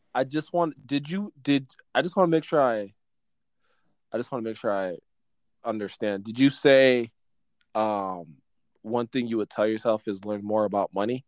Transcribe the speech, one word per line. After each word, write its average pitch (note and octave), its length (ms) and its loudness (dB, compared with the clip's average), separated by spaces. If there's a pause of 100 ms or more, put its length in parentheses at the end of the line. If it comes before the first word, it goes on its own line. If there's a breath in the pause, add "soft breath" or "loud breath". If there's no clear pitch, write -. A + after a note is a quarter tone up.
(140)
I C3 120 0
just D3 280 -6
want, D#3 320 -2
did C#3+ 240 -4
you, G3 320 -6
did, C3+ 260 0 (260)
I C3+ 80 2
just E3+ 140 -4
wanna F#3 120 4
make D#3+ 160 2
sure D#3 180 2
I, G#2+ 320 0 (1200)
I A2+ 60 -6
just A#2+ 140 -8
wanna A#2+ 120 -6
make A2 140 -8
sure A2+ 140 -2
I F#2+ 260 -4 (640)
understand. G#2 600 -4
Did A2+ 140 -12
you C#3 120 6
say, C3 640 6 (640)
um, F#2+ 600 -4 (460)
one A#2 260 -4
thing B2 200 -4
you A2+ 100 -2
would G#2 120 -2
tell G#2+ 160 0
yourself A2 420 -2
is G2 160 -6
learn G#2 200 -6
more G#2+ 220 0
about G2 280 -2
money? A2+ 340 -4